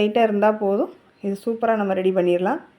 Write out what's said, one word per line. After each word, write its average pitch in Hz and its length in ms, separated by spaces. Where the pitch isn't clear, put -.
ஐட்டம் 226 240
இருந்தா 208 220
போதும். 202 300
இது 196 100
சூப்பரா 226 360
நம்ம 190 200
ரெடி 185 180
பண்ணிடலாம். 180 420